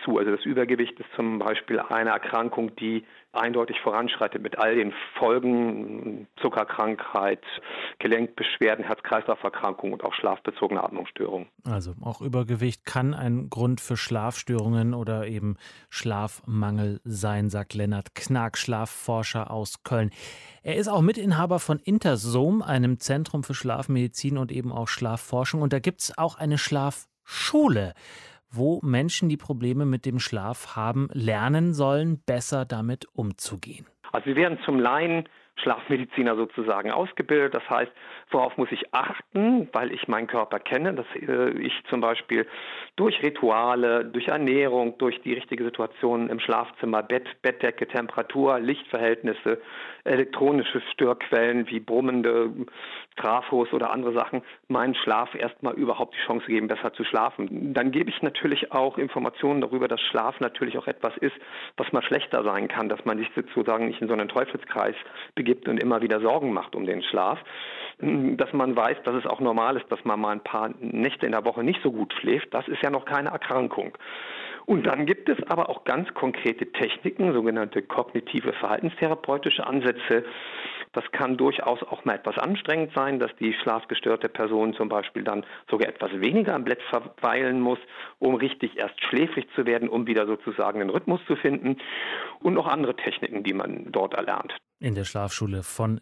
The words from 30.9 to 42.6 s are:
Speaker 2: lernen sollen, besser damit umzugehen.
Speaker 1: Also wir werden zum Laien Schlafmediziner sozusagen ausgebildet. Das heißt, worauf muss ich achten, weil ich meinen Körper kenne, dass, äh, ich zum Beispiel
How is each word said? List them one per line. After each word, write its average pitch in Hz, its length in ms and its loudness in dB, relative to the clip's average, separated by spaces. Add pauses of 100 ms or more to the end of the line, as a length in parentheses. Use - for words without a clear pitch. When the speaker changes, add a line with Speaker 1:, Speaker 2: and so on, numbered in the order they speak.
Speaker 2:
lernen 135 600 2
sollen, 143 500 2
besser 131 400 0
damit 120 500 -4
umzugehen. - 720 -6 (240)
Speaker 1:
Also - 160 -4
wir 135 100 0
werden 170 280 2
zum 135 160 2
Laien 160 480 2 (280)
Schlafmediziner 123 800 0
sozusagen 110 560 0
ausgebildet. 147 600 2
Das - 160 -4
heißt, 120 220 2 (400)
worauf 127 260 2
muss 127 140 0
ich - 240 -4
achten, 202 800 2
weil 123 200 0
ich - 140 -6
meinen 113 220 0
Körper 107 320 0
kenne, 165 340 0
dass, 120 120 -6 (100)
äh, 123 420 2
ich 127 140 -2 (180)
zum 123 100 0
Beispiel 117 460 0 (480)